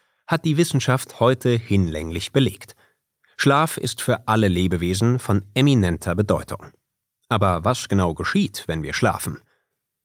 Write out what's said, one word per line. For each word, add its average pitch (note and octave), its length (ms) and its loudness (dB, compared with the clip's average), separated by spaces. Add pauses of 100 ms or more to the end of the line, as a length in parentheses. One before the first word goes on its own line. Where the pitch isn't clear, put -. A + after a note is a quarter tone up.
(260)
hat E3 180 -2
die D#3 120 0
Wissenschaft C3 640 0
heute B2+ 320 2
hinlänglich F2 800 -2
belegt. - 440 -2 (600)
Schlaf D3 420 2
ist - 220 -6
für - 280 -2
alle A2 200 4
Lebewesen F#2 720 0
von G#2 240 -2 (120)
eminenter G2 600 2
Bedeutung. F#2 560 -2 (580)
Aber F#2+ 360 0
was A#2+ 240 -2
genau F#2 260 2
geschieht, - 540 -2
wenn D#2+ 140 -4
wir D2 120 -8
schlafen? F2+ 440 -2 (680)